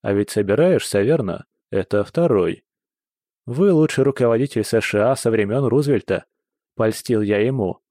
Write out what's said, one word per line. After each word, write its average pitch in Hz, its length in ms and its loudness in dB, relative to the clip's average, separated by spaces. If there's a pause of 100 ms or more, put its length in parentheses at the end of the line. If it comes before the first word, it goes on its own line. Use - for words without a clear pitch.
А 104 120 -2
ведь 101 180 -2
собираешься, 107 680 0
верно? 113 440 -2 (260)
Это 101 320 -2
второй". 104 600 0 (800)
"Вы 165 260 0
лучший 156 320 2
руководитель 123 600 0
С 110 180 0
Ш 104 300 0
А 135 40 0
со - 140 -2
времен 110 360 0
Рузвельта", — 127 600 0 (500)
польстил 110 460 -2
я 104 180 0
ему. 117 400 -2 (120)